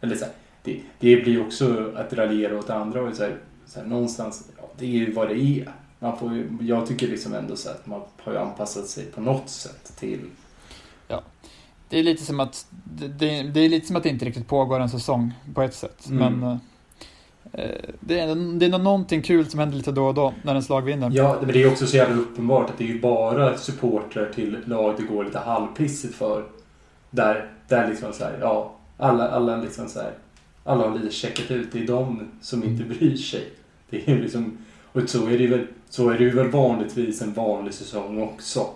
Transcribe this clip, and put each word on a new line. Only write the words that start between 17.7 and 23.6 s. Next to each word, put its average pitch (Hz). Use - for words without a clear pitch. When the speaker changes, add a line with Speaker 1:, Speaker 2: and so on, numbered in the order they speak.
Speaker 2:
det 175
är, 160
det 175
är 175
nog 185
någonting 185
kul 165
som 156
händer 147
lite 135
då 135
och 135
då 135
när 143
ens 135
lag 135
vinner. 131
Speaker 1:
Ja, 135
men 127
det 127
är 131
också 131
så 139
jävla 123
uppenbart 117
att -
det 120
är 113
ju 117
bara 120
supportrar 107